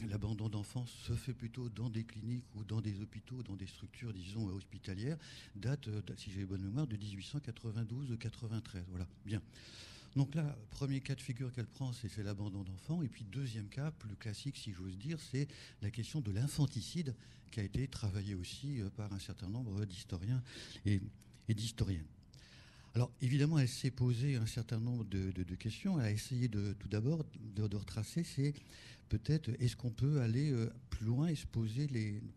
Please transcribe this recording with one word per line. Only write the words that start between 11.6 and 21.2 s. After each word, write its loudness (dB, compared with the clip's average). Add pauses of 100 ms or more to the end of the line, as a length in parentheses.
prend, -4
c'est, -4
c'est -4
l'abandon -2
d'enfants. -2
Et 2
puis -8
deuxième -2
cas, -2
plus -8
classique -4
si -6
j'ose -4
dire, -4
c'est 0 (320)
la 0
question 0
de 0
l'infanticide 2 (360)
qui -2
a 2
été 0
travaillé 0
aussi, -4
euh, 0
par -6
un -2
certain -6
nombre 0
d'historiens 0 (440)
et, 8 (480)